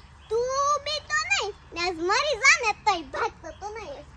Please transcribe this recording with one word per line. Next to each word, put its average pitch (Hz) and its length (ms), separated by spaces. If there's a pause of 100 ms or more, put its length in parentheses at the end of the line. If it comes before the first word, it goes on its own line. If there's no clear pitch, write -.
(280)
તું 539 560
બી 587 160
તો - 140
નહીં, 622 400 (180)
ને 339 80
આજ 349 160
મરી 453 400
જા 571 240
ને 453 120
તોય 370 300
ભાગતો 320 480
તો 403 240
નહીં. 320 280 (140)